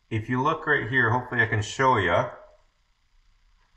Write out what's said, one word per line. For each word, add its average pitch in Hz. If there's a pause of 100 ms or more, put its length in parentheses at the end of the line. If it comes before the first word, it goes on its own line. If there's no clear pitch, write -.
(100)
if 110
you 127
look 160
right 131
here, 127
hopefully 127
I 110
can 107
show 131
ya. 92 (1500)